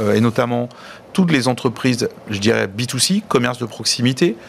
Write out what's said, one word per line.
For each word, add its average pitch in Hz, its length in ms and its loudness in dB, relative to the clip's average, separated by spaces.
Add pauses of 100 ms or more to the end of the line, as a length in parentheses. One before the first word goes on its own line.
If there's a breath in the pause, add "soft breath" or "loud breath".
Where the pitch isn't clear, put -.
euh, 104 160 2
et 107 40 4
notamment 120 480 0 (440 loud breath)
toutes 180 180 2
les 131 160 2
entreprises, 120 640 0 (200)
je 104 120 -4
dirais 110 260 2
B 104 200 -6
two 131 120 -6
C, 190 300 0
commerce 123 300 0
de 120 80 -6
proximité, 131 680 0 (120 loud breath)